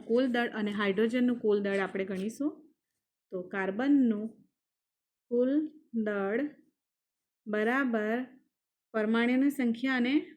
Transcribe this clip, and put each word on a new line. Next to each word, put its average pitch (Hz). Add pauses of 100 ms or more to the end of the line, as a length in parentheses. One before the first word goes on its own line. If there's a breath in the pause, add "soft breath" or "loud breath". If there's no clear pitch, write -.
કુલ 240 (100)
દળ 240
અને 208
હાઇડ્રોજનનું 233
કુલ 208
દળ 196
આપણે 190
ગણીશું. 220 (800)
તો 190 (180)
કાર્બનનું 220 (1040)
કુલ 247 (560)
દળ 208 (1120)
બરાબર 226 (760)
પરમાણુની 233
સંખ્યા 254
અને 254 (220)